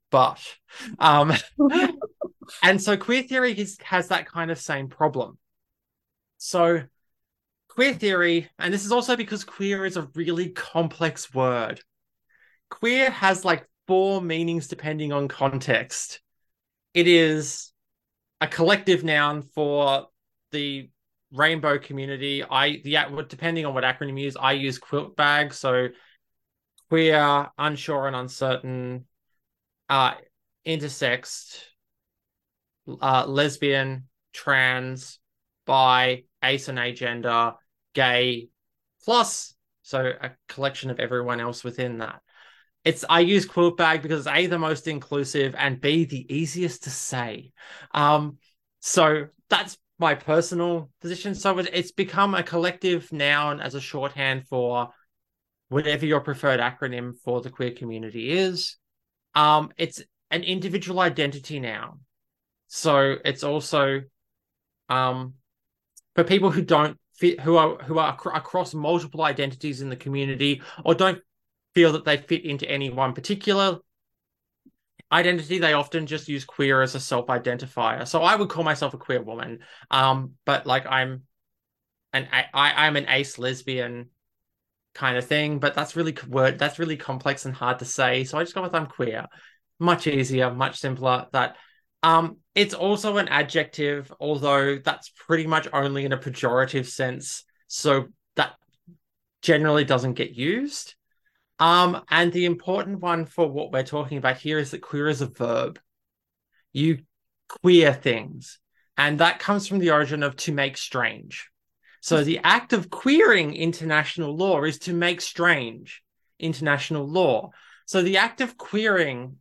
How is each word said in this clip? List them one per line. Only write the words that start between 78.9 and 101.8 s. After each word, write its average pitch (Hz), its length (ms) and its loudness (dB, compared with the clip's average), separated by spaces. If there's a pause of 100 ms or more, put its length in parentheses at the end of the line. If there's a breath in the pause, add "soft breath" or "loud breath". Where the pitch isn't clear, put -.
a 135 40 -16
queer 123 240 -4
woman, 117 380 -12 (300 loud breath)
um, 131 420 2 (120)
but, 139 220 0
like, 131 200 0
I'm 131 360 -2 (920)
an, 135 200 -4
I, 131 200 0
I, 143 340 2
I'm 147 100 0
an 139 120 -2
ace 135 300 -2
lesbian 123 680 -6 (880)
kind 127 240 -2
of 127 80 -4
thing, 151 320 0
but 143 160 0
that's 147 220 -4
really 160 180 -2
co-, 131 140 -14
word, 131 300 2
that's 143 200 -2
really 160 180 -4
complex 139 480 -6
and 131 100 -8
hard 123 260 -2
to - 40 -10
say. 127 400 0
So 139 140 -6
I 160 40 0
just 170 120 -6
go 190 80 -4
with 175 120 -6
"I'm 160 120 0
queer." 113 400 -6 (520 soft breath)
Much 170 280 2
easier, 131 440 0
much 131 280 -4
simpler. 127 540 -2
That, 127 240 0 (460 soft breath)
um, 165 360 4 (160)
it's 202 180 2
also 202 460 0
an 185 100 0
adjective, 143 920 -2
although 139 600 0
that's 139 320 -4
pretty 160 360 -2
much 156 280 0
only 139 320 -2
in 135 60 -2
a 131 60 -2
pejorative 131 680 -2
sense. 135 580 -8 (220)
So 151 400 0 (300)
that - 160 0 (920)
generally 151 420 4
doesn't 127 300 0
get 131 160 -4
used. 190 640 -6 (640)
Um, 175 500 4